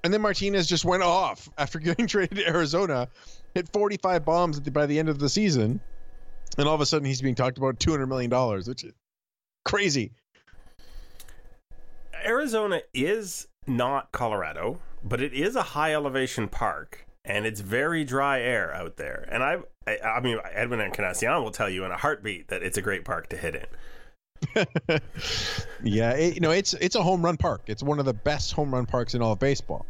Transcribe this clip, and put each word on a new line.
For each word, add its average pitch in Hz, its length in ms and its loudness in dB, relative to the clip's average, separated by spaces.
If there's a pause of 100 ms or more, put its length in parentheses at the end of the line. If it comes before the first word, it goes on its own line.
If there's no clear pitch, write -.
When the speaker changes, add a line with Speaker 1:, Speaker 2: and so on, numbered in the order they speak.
Speaker 1:
And 180 120 4
then 214 80 2
Martinez 202 440 2
just 170 200 2
went 185 160 4
off 170 560 2
after 147 200 -2
<laughs> - 20 -4
getting 170 260 2
traded 196 320 0
to 170 100 2
Arizona, 156 600 2 (460)
hit 180 160 0
forty-five 190 540 2
bombs 165 320 4
at 139 80 -6
the, 139 60 -2
by 147 160 4
the 147 120 2
end 160 120 2
of 143 80 0
the 143 100 2
season, 147 520 4 (760)
and 143 100 4
all 156 80 6
of 151 60 2
a 139 60 4
sudden 151 180 2
he's 135 160 0
being 131 140 2
talked 127 240 0
about 131 200 0
two - 120 4
hundred 139 160 2
million 127 240 -2
dollars, 113 360 2
which 127 180 -10
is - 100 -18 (720)
crazy. 330 460 2 (2000)
Speaker 2:
Arizona 220 600 2 (100)
is 185 560 -2 (180)
not 127 460 0
Colorado, 98 680 -2 (240)
but 120 200 -2
it 143 100 -2
is 175 240 0
a 220 60 0
high 156 320 0
elevation 131 540 -2
park, - 580 -4 (180)
and 104 220 -2
it's 107 140 -4
very 143 440 0
dry 139 380 0
air 101 320 0
out 82 240 -8
there. - 340 -8
And 120 100 0
I, 151 140 2 (300)
I, 107 200 -2
I 113 140 0
mean, 120 180 0 (140)
Edwin 117 280 -2
Encarnacion 107 600 0
will 110 80 -4
tell 101 200 0
you 92 160 -2
in 92 40 -4
a 87 60 -4
heartbeat 104 520 -4
that 92 140 -4
it's 98 140 -4
a 101 60 -2
great 95 240 -2
park 82 240 -6
to 87 80 -8
hit 80 160 -4
in. - 1500 -2
Speaker 1:
<laughs> - 80 -12 (720)
Yeah, 113 280 4
it, 156 240 2
you - 60 -4
know, 160 100 4
it's, 185 240 2
it's 180 200 0
a 220 80 4
home 175 220 4
run 170 140 2
park. 160 280 0
It's 107 160 -4
one 147 160 2
of 139 60 2
the 131 80 2
best 143 400 0
home 143 220 0
run 123 100 2
parks 120 300 0
in 120 80 2
all 113 100 4
of 95 60 0
baseball. - 520 0